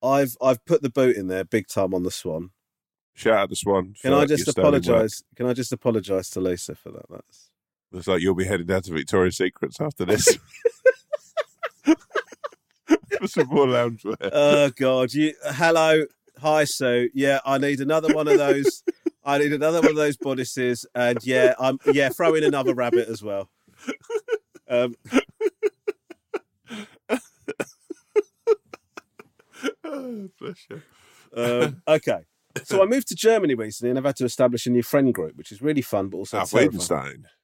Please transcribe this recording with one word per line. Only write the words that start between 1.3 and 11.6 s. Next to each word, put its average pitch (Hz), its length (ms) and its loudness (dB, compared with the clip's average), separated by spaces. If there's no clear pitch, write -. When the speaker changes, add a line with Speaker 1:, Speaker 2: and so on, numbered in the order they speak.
Speaker 1:
big 107 240 -2
time 95 260 -2
on 90 80 -2
the 90 80 -2
Swan. 87 400 -8
Speaker 2:
Shout 113 240 2
out 98 120 0
the 98 60 -8
Swan 98 460 -2
Speaker 1:
Can 131 80 0
Speaker 2:
for 139 80 6
Speaker 1:
I 147 80 4
just 143 200 -2
Speaker 2:
your 151 60 -2
sterling - 200 4
work. 139 100 2
Speaker 1:
apologise? 110 400 0
Can 123 100 -4
I 123 60 0
just 120 200 -6
apologise 98 580 -2
to 98 100 -8
Lisa 90 340 -4
for - 160 -20
that? 71 180 -18
That's - 420 -20
Speaker 2:
Looks 90 160 -10
like 92 120 2
you'll 92 140 2
be 90 120 -2
heading 92 200 -2
down 95 160 0
to 90 100 -10
Victoria's 90 440 0
Secrets - 440 -4
after 151 240 -6
this. - 280 2
<laughs> - 1500 -4